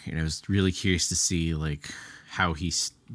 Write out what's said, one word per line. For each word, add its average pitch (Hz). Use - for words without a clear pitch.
And 76
I 80
was 78
really 95
curious 90
to 87
see, 82
like, 76
how 87
he's, 80